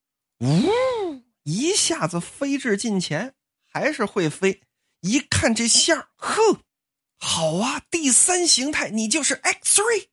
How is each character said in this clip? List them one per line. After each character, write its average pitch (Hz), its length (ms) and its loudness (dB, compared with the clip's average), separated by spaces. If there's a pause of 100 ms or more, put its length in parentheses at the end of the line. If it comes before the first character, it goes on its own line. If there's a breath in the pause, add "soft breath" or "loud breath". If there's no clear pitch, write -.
(400)
呜， 349 840 2 (220)
一 247 320 0
下 320 320 0
子 170 140 -4
飞 277 360 -4
至 233 200 0
近 202 200 -2
前， 180 360 -4 (320)
还 208 260 -2
是 240 140 -2
会 180 240 -2
飞， 190 320 -2 (400)
一 214 180 0
看 - 340 0
这 226 140 -2
相 277 320 2
儿， - 160 -14
呵， - 460 2 (580)
好 165 380 -2
啊， 269 240 -2 (100)
第 320 180 0
三 349 380 4
形 285 240 2
态， - 180 -2
你 220 200 -4
就 285 120 0
是 269 120 -2
X-ray。 403 800 -2